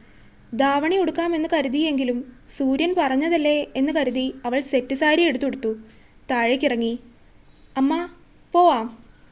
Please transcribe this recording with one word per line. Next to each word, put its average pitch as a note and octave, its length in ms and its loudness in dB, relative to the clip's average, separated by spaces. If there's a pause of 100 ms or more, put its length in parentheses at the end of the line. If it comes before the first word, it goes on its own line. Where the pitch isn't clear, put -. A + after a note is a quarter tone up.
(560)
ധാവണി C#4+ 420 0
ഉടുക്കാമെന്ന് E4 520 -2
കരുതിയെങ്കിലും C#4 680 0 (300)
സൂര്യൻ C#4+ 460 0
പറഞ്ഞതല്ലേ D4 640 2 (180)
എന്ന് C#4 160 0
കരുതി C4 340 0 (180)
അവൾ A#3+ 160 -2
സെറ്റ് C4 340 -2
സാരി D#4 280 4
എടുത്തുടുത്തു. C4+ 500 -2 (560)
താഴേക്കിറങ്ങി. A#3+ 680 0 (840)
"അമ്മ, C4+ 160 2 (600)
പോവാം?" D#4 320 4 (460)